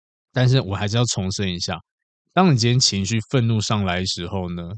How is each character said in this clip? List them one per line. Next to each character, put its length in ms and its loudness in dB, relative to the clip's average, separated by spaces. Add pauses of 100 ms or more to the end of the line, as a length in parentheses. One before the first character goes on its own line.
(320)
但 160 2
是 120 4
我 140 -6
还 140 -4
是 80 -2
要 80 2
重 260 -4
申 240 -4
一 60 -8
下， 180 -6 (540)
当 200 4
你 60 4
今 120 4
天 100 4
情 260 0
绪 140 0 (100)
愤 160 2
怒 140 2
上 240 0
来 160 0
的 60 -2
时 200 -6
候 260 -6
呢， 120 -8 (140)